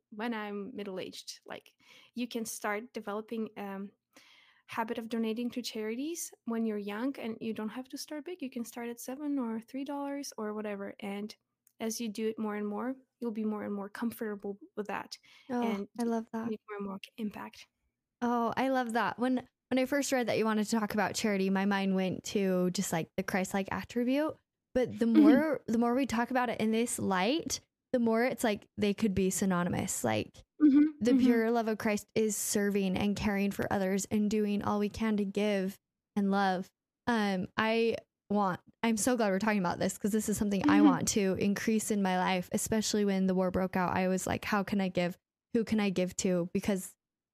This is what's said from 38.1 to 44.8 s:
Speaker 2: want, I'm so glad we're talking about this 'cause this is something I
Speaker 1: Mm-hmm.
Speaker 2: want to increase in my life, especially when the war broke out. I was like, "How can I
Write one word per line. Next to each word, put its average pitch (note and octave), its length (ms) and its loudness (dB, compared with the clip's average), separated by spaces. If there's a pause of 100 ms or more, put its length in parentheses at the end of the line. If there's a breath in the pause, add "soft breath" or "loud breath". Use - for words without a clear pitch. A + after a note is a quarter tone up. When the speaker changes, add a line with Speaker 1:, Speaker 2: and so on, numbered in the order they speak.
Speaker 2:
want, G3 300 0 (240)
I'm A3+ 140 4
so B3 200 2
glad G#3+ 140 2
we're F#3+ 80 2
talking G#3+ 200 2
about F3 200 0
this F#3+ 180 0
'cause G#3 140 -2
this G#3+ 180 0
is G3+ 80 0
something G3+ 320 0
I - 80 6
Speaker 1:
Mm-hmm. D4+ 100 10
Speaker 2:
want - 220 4
to F#3+ 300 2
increase G#3 520 0
in G3+ 120 2
my F#3 160 2
life, F3+ 320 0
especially G#3 540 0
when F#3+ 220 2
the F#3 60 4
war F#3 180 2
broke F#3 240 0
out. F3+ 220 0
I F#3 100 2
was F#3 200 0
like, - 180 -2
"How G3+ 180 0
can G3+ 160 0
I F#3+ 100 0